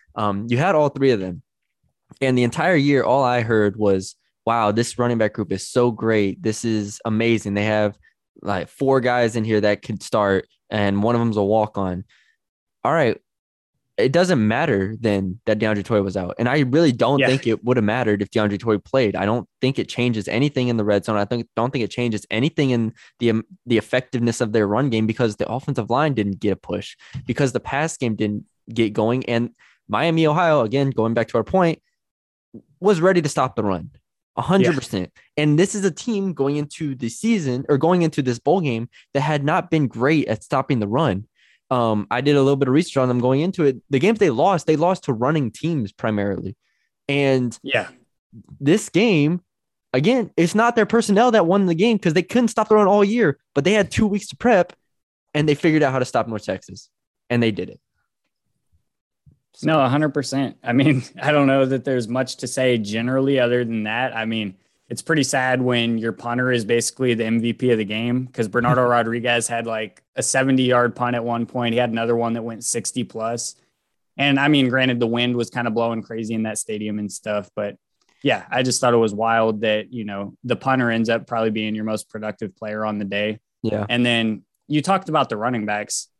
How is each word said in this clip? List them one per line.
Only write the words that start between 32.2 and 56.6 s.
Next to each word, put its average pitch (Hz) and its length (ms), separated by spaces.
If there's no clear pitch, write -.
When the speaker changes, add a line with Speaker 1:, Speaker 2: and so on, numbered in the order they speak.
Speaker 1:
was 180 220
ready 180 200
to 147 80
stop 131 260
the 107 80
run. 92 280
A - 40
hundred 185 340
percent. 107 380
Speaker 2:
Yeah. - 300
Speaker 1:
And 151 160
this 202 160
is 196 80
a 190 80
team 196 420
going 139 220
into 147 400
the 120 140
season 147 580
or 143 100
going 170 240
into 156 200
this 123 180
bowl 180 220
game 117 280
that 139 80
had 147 220
not 165 260
been 156 180
great 139 400
at 110 160
stopping 135 360
the 101 80
run. 110 400
Um, 113 400
I 123 120
did 143 140
a 139 60
little 139 140
bit 135 120
of 127 60
research 160 240
on 127 100
them 123 120
going 131 220
into 180 220
it. 131 260
The 139 100
games 208 200
they 185 100
lost, 156 380
they 156 80
lost 175 300
to 139 80
running 127 380
teams 151 400
primarily. 98 640
And 135 560
Speaker 2:
Yeah. 123 260
Speaker 1:
this 165 300
game, 175 520
again, 196 440
it's 165 180
not 233 200
their 220 100
personnel 226 460
that 208 140
won 190 200
the 170 100
game 214 240
'cause 160 140
they 175 100
couldn't 240 240
stop 214 220
the 214 60
run 208 120
all 208 160
year, 202 340
but 139 120
they 190 80
had 208 180
two 214 160
weeks 196 200
to - 100
prep 202 360
and 151 140
they 151 80
figured 156 280
out 135 80
how 131 80
to 123 60
stop 117 220
North 110 180
Texas 95 440